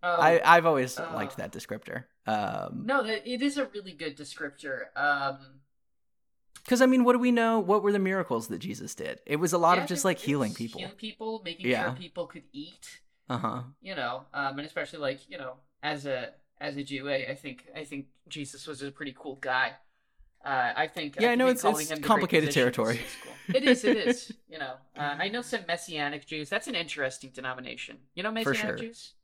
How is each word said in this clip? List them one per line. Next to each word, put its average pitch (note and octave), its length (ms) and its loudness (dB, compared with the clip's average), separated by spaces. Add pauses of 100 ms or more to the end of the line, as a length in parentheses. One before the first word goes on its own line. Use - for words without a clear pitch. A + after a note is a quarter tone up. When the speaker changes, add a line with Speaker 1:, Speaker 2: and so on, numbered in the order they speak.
Speaker 1:
um, F3 160 0
Speaker 2:
I, E3 260 8
I've E3+ 220 10
always C3+ 320 2
Speaker 1:
uh, E3 160 -6
Speaker 2:
liked G#2 220 -6
that - 140 -6
descriptor. G#2+ 520 -8 (240)
Um, G2+ 580 -2
Speaker 1:
no, C4+ 180 2
that, G#3+ 240 -4
it B3 140 -4
is C#4 160 0
a C4+ 80 0
really F#3+ 280 -12
good D3 240 -8
descriptor. C#3+ 800 -10
Um, C#3 420 0 (1300)
Speaker 2:
'cause, B3+ 140 4
I C4 40 8
mean, B3+ 180 6
what B3 100 6
do B3 60 4
we B3 120 4
know? A3+ 280 4
What G3+ 220 4
were G3+ 100 2
the G3+ 80 2
miracles F#3+ 500 0
that - 100 -6
Jesus - 340 -8
did? - 320 -8
It D3+ 120 -2
was D#3+ 160 2
a F3+ 40 2
lot F3 200 6
Speaker 1:
yeah, F3+ 60 0
Speaker 2:
of F#3+ 60 -6
just, F3+ 140 -2
Speaker 1:
it G3 40 4
Speaker 2:
like, F3+ 120 2
healing C#3 320 0
Speaker 1:
was F2 60 -10
Speaker 2:
people. A2+ 240 -8
Speaker 1:
healing - 140 -10
people, A3 480 -10
making E3+ 240 -8
Speaker 2:
Yeah. A#2+ 180 2
Speaker 1:
sure B2+ 100 -4
people E3+ 320 -10
could D3+ 240 -18
eat. - 480 -16 (300)
Speaker 2:
Uh-huh. A#2+ 320 -4 (200)
Speaker 1:
You F#3+ 140 -10
know, B2+ 300 -6 (100)
um, C#3 240 -4
and D3+ 80 -10
especially, D3+ 320 -8
like, C#3 300 -4
you - 100 -14
know, C3 160 -10 (260)
as D3 240 -6
a, B2+ 280 -4 (260)
as D3 180 -6
a C#3+ 60 -6
Jew, C#3 260 -8
I, C3+ 220 -2
I C3+ 40 -4
think, C3 300 -14 (100)
I D#3 80 -10
think C#3 240 -10 (200)
Jesus C#3+ 400 -12
was C#3 160 -10
a C#3+ 80 -8
pretty C#3 260 -10
cool C#3 180 -10
guy. C3 360 0 (720)
Uh, B2+ 300 0
I D#3 120 0
think, D3+ 320 -8
Speaker 2:
Yeah, A#3 100 4
Speaker 1:
I - 20 4
Speaker 2:
I A#3 40 4
know B3+ 100 4
Speaker 1:
think B3+ 100 6
Speaker 2:
it's, B3 80 -6
Speaker 1:
calling - 180 4
Speaker 2:
it's D3+ 100 -4
Speaker 1:
him D#3 60 -2
the D3+ 40 -6
great D3 60 -4
Speaker 2:
complicated F3 420 4
Speaker 1:
physician C#3 120 4 (120)
Speaker 2:
territory. A2+ 240 2
Speaker 1:
is - 260 -10
cool. - 320 -6
It C4 80 4
is, B3 200 6
it - 140 6
Speaker 2:
<laughs> G#3 100 0
Speaker 1:
is. - 240 0 (180)
You D#3 100 -14
know, C3 140 -6 (240)
uh, C#3+ 220 -2
I F#3+ 100 0
know A#3 140 -4
some A3 240 -4
Messianic D3+ 580 -4
Jews. D3+ 240 -8
That's G3+ 180 -4
an C4+ 80 -6
interesting C#3+ 560 -4
denomination. B2+ 680 -10 (180)
You F3 80 -8
know G#3+ 60 -2
Speaker 2:
For A3 220 -2
Speaker 1:
Messianic A#3+ 60 0 (220)
Speaker 2:
sure. A#3 80 -8
Speaker 1:
Jews? - 260 -18 (100)